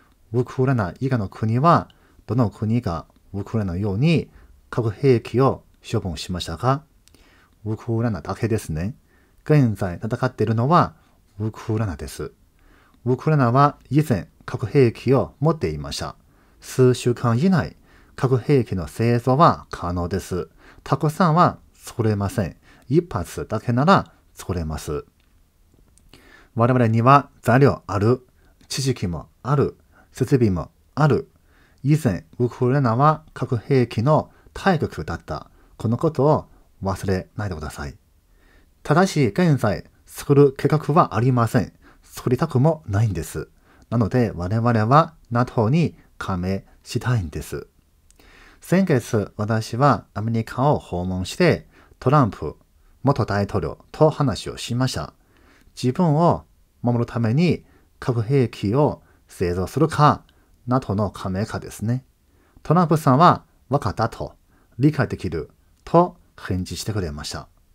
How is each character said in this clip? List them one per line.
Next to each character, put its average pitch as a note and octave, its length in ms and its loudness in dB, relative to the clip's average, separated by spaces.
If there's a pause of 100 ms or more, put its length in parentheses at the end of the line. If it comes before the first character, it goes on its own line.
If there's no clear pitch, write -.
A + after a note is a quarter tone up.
(320)
ウ A#2+ 120 0
ク B2+ 220 -2
ラ C#3 60 2
イ B2+ 40 2
ナ F#2+ 240 -2
以 C3 80 -2
外 B2+ 100 0
の F#2+ 100 -4
国 A2+ 300 -2
は、 D3 300 4 (380)
ど - 80 -2
の A#2 160 2
国 A2+ 300 -2
が E2 260 -6 (260)
ウ G2 120 -8
ク - 140 -6
ラ G#2 60 -2
イ - 20 -4
ナ F2 80 -6
の F2+ 40 -6
よ G2+ 160 -2
う G2 40 -4
に D3+ 320 2 (400)
核 A2+ 200 -2
兵 B2 300 2
器 - 200 -2
を C3 240 0 (260)
処 A#2 100 -2
分 F2 160 -6
し - 160 -10
ま F2 80 -6
し - 60 -10
た E2 120 -10
か？ C3+ 240 0 (800)
ウ G#2+ 120 -4
ク A2+ 260 -4
ラ A#2+ 60 0
イ A2+ 40 -2
ナ E2+ 100 -6
だ F#2+ 120 -8
け A2+ 140 -4
で G#2+ 100 0
す - 120 -10
ね。 E2 260 -6 (480)
現 C3 340 2
在 F2+ 240 -6
戦 A#2 240 -4
っ A#2+ 60 -2
て A2 120 0
い - 20 0
る A2 80 0
の A#2 140 0
は D#3 260 2 (440)
ウ G#2+ 140 -6
ク - 260 -6
ラ A2+ 60 -2
イ G#2 40 -4
ナ D2+ 80 -8
で C#2 120 -12
す。 - 240 -10 (720)
ウ B2 120 0
ク D#3 140 -2
ラ D#3 60 4
イ - 20 2
ナ A#2+ 140 2
は C#3+ 260 4 (120)
以 D3 160 2
前 G2 220 -2 (160)
核 - 220 -8
兵 B2 260 4
器 - 220 0
を G2+ 240 0
持 D#3+ 140 2
っ D#3+ 60 -4
て E2 120 -4
い D2+ 80 -8
ま D2 140 -10
し - 60 -10
た。 - 180 -10 (440)
数 B2+ 340 2
週 A#2+ 200 -2
間 A#2 240 0
以 E3 100 2
内、 D3+ 280 0 (400)
核 C3 200 0
兵 B2+ 280 2
器 - 100 -6
の E2+ 140 -6
製 A#2 320 0
造 B2+ 160 2
は C#3 340 4
可 F2 220 -8
能 F2 160 -4
で F#2 100 -4
す。 - 320 -8 (320)
た - 140 -2
く D#3 120 -2
さ E3 200 2
ん D#3 80 2
は E3+ 220 2 (140)
作 - 300 -8
れ G#2+ 140 2
ま G2 120 -2
せ G2 180 -2
ん。 - 100 -10 (320)
一 E3+ 200 2
発 E2 400 -8
だ G#2+ 120 -6
け - 120 -4
な B2 120 0
ら F3 280 2 (220)
作 - 180 -10
れ F2 120 -4
ま D#2 140 -6
す。 D2 280 -8 (1500)
我 A#2 140 2
々 B2 180 4
に A2+ 120 2
は C3+ 300 6 (100)
材 A2+ 200 4
料 A2+ 260 4
あ G2+ 120 -4
る、 A2+ 280 2 (400)
知 - 160 -8
識 B2+ 240 -2
も E2 220 -8 (160)
あ C3+ 100 0
る、 A#2 240 0 (320)
設 - 240 -2
備 A#2+ 160 4
も E2+ 220 -4 (240)
あ D3 100 2
る。 B2+ 240 0 (540)
以 D3 180 4
前、 G2+ 240 -2 (140)
ウ A#2+ 100 0
ク - 180 -2
ラ C#3 120 2
イ - 20 0
ナ A2+ 140 2
は D3+ 260 2 (100)
核 - 240 -6
兵 B2+ 300 2
器 - 160 -4
の C#3+ 300 2 (200)
大 D3 280 0
国 - 260 -6
だ E2+ 80 -6
っ - 80 -12
た。 - 260 -12 (280)
こ - 100 -8
の A2+ 100 0
こ E3 140 0
と C#3 140 0
を C#3+ 220 2 (360)
忘 F#2+ 240 -4
れ F#2 300 -2
な G#2 100 -6
い - 20 -6
で F2+ 60 -6
く D#2 60 -10
だ D2 100 -10
さ C#2 160 -12
い。 C2+ 100 -14 (840)
た - 120 0
だ F#3 120 6
し、 D3+ 220 2
現 F3 300 2
在、 - 260 -2 (200)
作 - 300 -2
る C#3 180 8
計 - 160 -4
画 D3+ 240 0
は D#3+ 220 2
あ A2 60 0
り B2+ 100 4
ま A#2+ 160 2
せ A#2 140 2
ん。 D#2 120 -6 (460)
作 - 120 -4
り B2 60 2
た D#3+ 120 -2
く C3 100 0
も D#3 300 2
な G2+ 160 0
い A2+ 40 0
ん G2 40 -2
で D#2+ 100 -6
す。 - 260 -10 (420)
な A2+ 60 -2
の A2 120 2
で、 A#2 260 0
我 F2+ 200 -4
々 A2+ 320 2
は D3+ 280 2 (160)
ナ A#2+ 160 0
ト A2 200 0
ー - 20 2
に D3+ 260 0 (240)
加 F#2+ 180 -6
盟 F#2 300 -4 (160)
し - 160 -8
た A#2+ 180 0
い G#2 60 0
ん D#2 80 -8
で D2+ 120 -8
す。 - 260 -12 (920)
先 F#3 260 2
月、 A#2+ 500 0
私 A2 400 -4
は B2+ 280 2 (100)
ア G#2 80 -6
メ A2+ 100 -4
リ A2+ 120 -2
カ C#3 280 0
を A2 80 0
訪 F2+ 240 -6
問 F#2 220 -4
し - 100 -12
て、 C#3+ 320 2 (320)
ト B2+ 100 2
ラ C#3+ 140 4
ン G2+ 60 -2
プ - 260 -10 (480)
元 B2 200 2
大 G2+ 200 -2
統 - 160 -4
領 - 180 -6 (140)
と D#3 180 4
話 C3+ 400 -4
を - 60 -12
し - 180 -8
ま B2+ 140 0
し - 60 -6
た。 - 180 -8 (680)
自 B2 120 0
分 D#3 240 2
を D#3 260 2 (400)
守 A#2+ 160 0
る A#2+ 80 0
た - 140 -6
め A2+ 140 0
に E3+ 300 2 (360)
核 A#2+ 200 -2
兵 A#2+ 280 0
器 G#2 260 -4
を C3+ 260 0 (280)
製 F2 260 -2
造 F2+ 140 -4
す - 100 -6
る D3+ 80 2
か、 D3 380 2 (420)
ナ B2 140 0
ト G#2+ 140 -4
ー - 20 -
の G2+ 160 -2
加 - 180 -8
盟 F#2+ 160 -2
か - 140 -8
で - 100 -14
す - 120 -12
ね。 A#2+ 220 -2 (600)
ト D3+ 100 2
ラ F3 120 4
ン - 20 -4
プ E3 80 2
さ D3 160 2
ん B2+ 60 4
は、 D#3+ 260 4 (260)
「わ C3+ 80 0
か G2+ 120 -4
っ - 40 -6
た」 A2 160 0
と、 - 240 -12 (460)
「理 D3 100 4
解 C3+ 160 -2
で F#2+ 100 -6
き F#2 140 -8
る」 D2+ 200 -8 (340)
と F3 320 2 (200)
返 F#2 280 -6
事 E2+ 140 -12
し - 40 -10
て G#2+ 100 -6
く G2+ 80 -4
れ E2 120 -6
ま D2+ 100 -14
し - 80 -12
た。 D#2 160 -12 (280)